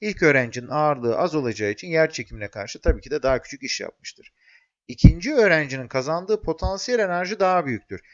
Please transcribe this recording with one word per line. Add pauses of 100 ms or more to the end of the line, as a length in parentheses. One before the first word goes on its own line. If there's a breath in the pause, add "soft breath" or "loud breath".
İlk
öğrencinin
ağırlığı
az
olacağı
için
yer
çekimine
karşı
tabii
ki
de
daha
küçük
iş
yapmıştır. (540 soft breath)
İkinci
öğrencinin
kazandığı
potansiyel
enerji
daha
büyüktür. (120 loud breath)